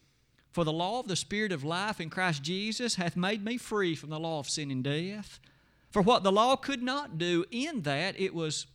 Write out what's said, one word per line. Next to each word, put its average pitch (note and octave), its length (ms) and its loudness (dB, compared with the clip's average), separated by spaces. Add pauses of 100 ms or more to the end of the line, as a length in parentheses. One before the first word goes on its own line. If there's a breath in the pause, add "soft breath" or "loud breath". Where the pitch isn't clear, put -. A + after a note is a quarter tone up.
(500 soft breath)
For E3+ 140 2
the D#3 80 0
law F3+ 280 0
of B3 60 -8
the F#3 100 -2
Spirit G#3 360 -2
of C#3+ 100 -4
life F3+ 380 -4
in E3 80 -6
Christ E3 340 0
Jesus G#3+ 520 -2
hath F3 200 -2
made G3 300 0
me A#3 140 -2
free G3 360 0
from D3 140 -12
the D#3 100 -6
law E3 200 -4
of C#3 100 -8
sin D3 220 -4
and C3 120 -2
death. F3 560 -4 (520 soft breath)
For G#3+ 100 2
what G#3+ 220 8
the G3 100 6
law A#3+ 240 6
could C4+ 260 -2
not B3+ 360 -4
do, F3 320 2
in C4+ 320 -2
that D3 360 0
it F#3+ 140 0
was D#3+ 420 -2